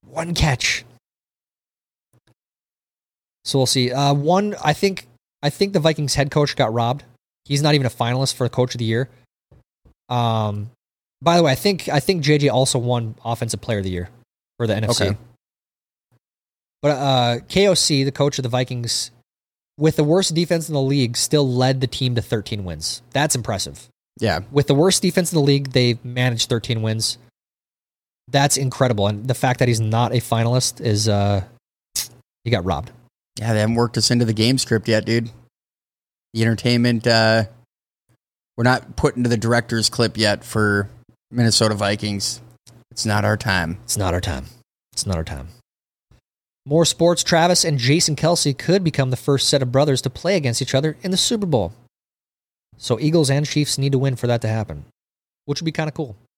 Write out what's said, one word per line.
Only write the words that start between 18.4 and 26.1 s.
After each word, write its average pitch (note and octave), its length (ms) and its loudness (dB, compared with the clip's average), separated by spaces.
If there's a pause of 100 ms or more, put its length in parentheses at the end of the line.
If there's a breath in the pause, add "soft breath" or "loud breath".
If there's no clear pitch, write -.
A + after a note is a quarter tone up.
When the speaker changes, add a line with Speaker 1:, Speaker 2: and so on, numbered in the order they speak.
Speaker 1:
the C3 60 -4
Vikings, B2 600 -4 (680)
with - 180 2
the D3+ 80 2
worst E3+ 300 2
defense E3 340 0
in D#3 60 -6
the C#3 80 0
league, C3+ 340 0
still C#3+ 320 0
led B2+ 320 2
the C3 60 0
team B2 280 -4
to A#2+ 80 -2
thirteen G#2 420 -6
wins. D#2+ 380 -8 (100)
That's D3+ 220 0
impressive. G2+ 540 -6 (320)
Speaker 2:
Yeah. G2+ 200 0 (100)
Speaker 1:
With C#3 160 2
the C#3+ 80 2
worst F3 260 2
defense F3+ 320 0
in E3+ 40 0
the D3 80 4
league, C#3 280 0
they A#2+ 320 2
managed B2 440 -2